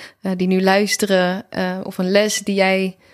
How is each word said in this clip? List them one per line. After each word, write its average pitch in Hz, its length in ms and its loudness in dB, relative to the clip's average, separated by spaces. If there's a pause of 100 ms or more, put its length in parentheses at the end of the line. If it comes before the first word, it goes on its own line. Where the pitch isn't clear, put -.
(200)
eh, 190 140 -4
die 185 120 0
nu 185 140 2
luisteren, 190 880 2
eh, 185 320 -4
of - 140 -10
een 185 140 0
les 208 280 2
die 202 160 -4
jij, 190 420 0 (160)